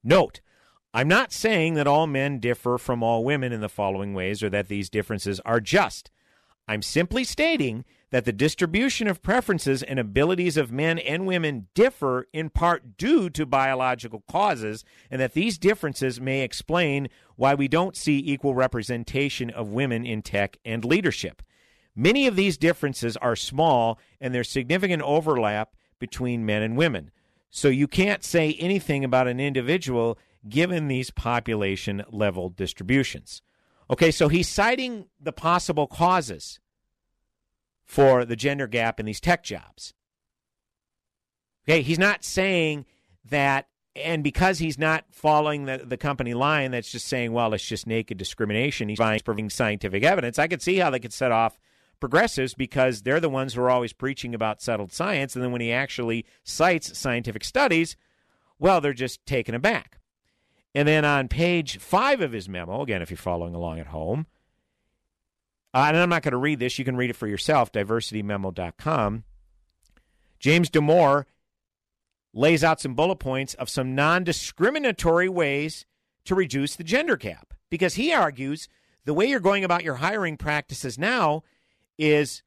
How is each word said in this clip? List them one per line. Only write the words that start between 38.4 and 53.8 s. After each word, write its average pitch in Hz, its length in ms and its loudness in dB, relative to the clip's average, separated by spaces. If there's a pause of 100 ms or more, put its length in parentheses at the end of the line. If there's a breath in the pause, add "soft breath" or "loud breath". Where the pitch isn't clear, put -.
gap 113 320 0
in 107 60 -6
these 107 160 -8
tech 175 240 0
jobs. - 480 -14 (1700)
Okay, 156 180 4
he's 156 160 0
not 190 280 2
saying 165 600 0 (380)
that, 139 460 0 (260)
and 156 300 -4
because 180 340 2
he's 156 180 -2
not 156 320 0
following 151 580 2
the, 131 180 -4
the 123 100 -4
company 127 380 -4
line 135 380 2
that's 120 200 -6
just - 160 -10
saying, 120 240 -2
"Well, 113 220 2
it's 101 120 -4
just - 220 -6
naked 113 300 -4
discrimination," 107 720 -2
he's 110 100 -4
providing 107 500 0
scientific 104 540 -2
evidence. 151 340 2
I 160 120 0
could 165 120 -6
see 185 180 0
how 175 100 2
they 131 100 -2
could 120 140 -12
set 127 180 0
off 113 260 2 (440)
progressives 139 520 0
because 127 500 0
they're 139 180 2
the 160 80 0
ones 131 240 -4
who 123 80 -2
are 123 80 4
always 123 240 2